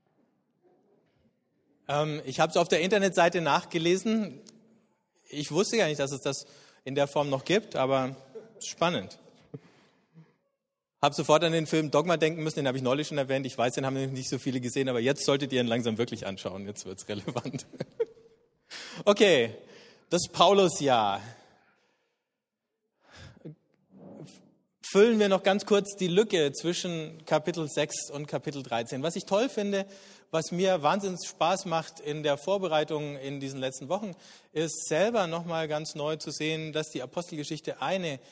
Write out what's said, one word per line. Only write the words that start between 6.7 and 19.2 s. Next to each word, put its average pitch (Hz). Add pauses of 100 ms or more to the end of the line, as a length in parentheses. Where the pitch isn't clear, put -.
in 135
der 143
Form 143
noch 135
gibt, 214
aber 135 (480)
spannend. 156 (1800)
Hab 143
sofort 156
an 165
den 156
Film 156
Dogma 165
denken 156
müssen, 156
den 139
habe 131
ich 131
neulich 139
schon 147
erwähnt. 135
Ich -
weiß, 123
den 135
haben 135
nicht 131
so 131
viele 131
gesehen, 131
aber 123
jetzt 131
solltet 139
ihr 127
ihn 123
langsam 117
wirklich 110
anschauen. 98
Jetzt 101
wird's 95
relevant. -
<laughs> - (1300)
Okay, 175 (540)